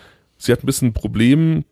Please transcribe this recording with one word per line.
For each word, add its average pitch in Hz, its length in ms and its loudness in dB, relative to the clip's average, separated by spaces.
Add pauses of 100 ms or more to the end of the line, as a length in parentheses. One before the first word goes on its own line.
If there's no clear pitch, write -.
(380)
Sie - 140 -2
hat 120 100 0
ein - 60 -10
bisschen 131 220 0
ein 110 40 -8
Problem, 147 800 0